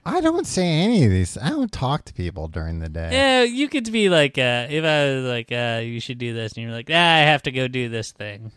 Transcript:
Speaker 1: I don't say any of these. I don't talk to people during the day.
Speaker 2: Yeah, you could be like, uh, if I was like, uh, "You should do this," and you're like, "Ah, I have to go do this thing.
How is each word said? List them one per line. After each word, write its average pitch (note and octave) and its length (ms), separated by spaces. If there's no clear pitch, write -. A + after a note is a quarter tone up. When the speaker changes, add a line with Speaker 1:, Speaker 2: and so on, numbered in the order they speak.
Speaker 1:
I D#4 160
don't E4 240
say F#3 220
any F3 380
of G#2 60
these. F#2 280
I D3+ 100
don't C#4 220
talk C3+ 340
to - 80
people E2 340
during E2 320
the D#2+ 100
day. E2 220
Speaker 2:
Yeah, C4 320
you B3 240
could A#3+ 240
be G#3+ 180
like, D3+ 280
uh, B2 320
if D#3 140
I D3 320
was C3 100
like, A#2+ 260
uh, A#2 320
"You A#2 160
should B2 200
do A#2+ 160
this," A2+ 180
and A2+ 100
you're A#2 80
like, A#2 200
"Ah, E3 240
I D#3+ 60
have D3 220
to C#3+ 80
go C3 160
do B2+ 220
this A2+ 220
thing. G#2 460